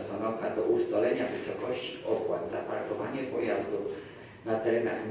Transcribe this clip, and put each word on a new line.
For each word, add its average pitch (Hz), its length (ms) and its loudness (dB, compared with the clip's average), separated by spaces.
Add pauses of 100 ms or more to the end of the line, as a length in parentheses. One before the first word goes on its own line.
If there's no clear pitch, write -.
Sanoka 110 460 -2
do 107 60 2
ustalenia 117 680 4
wysokości - 760 -4
opłat 85 460 0
za - 60 -2
parkowanie - 680 -2
pojazdów 107 580 0 (640)
na 113 100 2
terenach 113 440 2 (120)